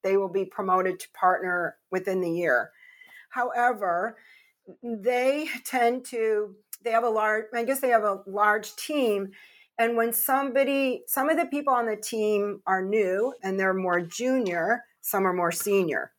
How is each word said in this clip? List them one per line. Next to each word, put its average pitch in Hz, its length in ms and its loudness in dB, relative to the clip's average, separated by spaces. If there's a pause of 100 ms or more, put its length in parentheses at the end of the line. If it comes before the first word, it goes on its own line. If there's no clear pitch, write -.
They 190 120 2
will 196 120 0
be 190 160 -2
promoted 185 560 -2
to - 120 -14
partner 180 640 0 (140)
within 185 300 -2
the 175 100 -2
year. 156 400 0 (600)
However, 226 880 -2 (640)
they 247 680 0 (160)
tend 247 420 2
to, 214 480 -2 (300)
they 233 60 -2
have 226 140 4
a 240 60 2
large, 214 340 0 (100)
I 233 100 -2
guess 262 160 -2
they 262 100 0
have 220 140 6
a 196 220 0
large 208 500 2
team. 208 560 -2 (460)
And 233 180 2
when 233 160 2
somebody, 269 960 0
some 277 220 0
of 311 80 2
the 339 100 0
people 285 260 -2
on 240 140 2
the 214 100 -2
team 214 720 -2
are 185 160 0
new 202 600 0
and 190 160 -2
they're 190 160 2
more 180 260 0
junior, 214 840 -2 (160)
some 196 260 0
are 185 60 2
more 175 200 0
senior. 185 680 0